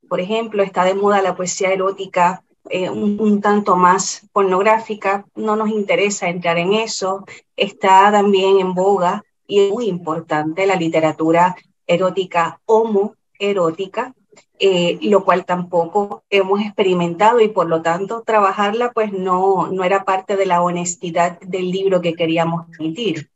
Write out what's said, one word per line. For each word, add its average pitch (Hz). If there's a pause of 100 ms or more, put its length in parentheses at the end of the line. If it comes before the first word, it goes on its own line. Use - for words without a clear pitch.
Por 180
ejemplo, 214
está 190
de 190
moda 202
la 180
poesía 185
erótica, 185 (260)
eh, 180
un, 208
un 208
tanto 208
más 180
pornográfica, 202 (100)
no 214
nos 220
interesa 202
entrar 175
en 180
eso. 196 (300)
Está 196
también 196
en 185
boga 185 (240)
y 202
es 196
muy 233
importante 165
la 190
literatura 165 (320)
erótica 180
homoerótica, 202 (460)
eh, 175
lo 202
cual 180
tampoco 180
hemos 196
experimentado 190
y 208
por 180
lo 165
tanto 196
trabajarla 214
pues 214
no, 185
no 185
era 196
parte 190
de 196
la 175
honestidad 175
del 185
libro 190
que 170
queríamos 165
transmitir. 160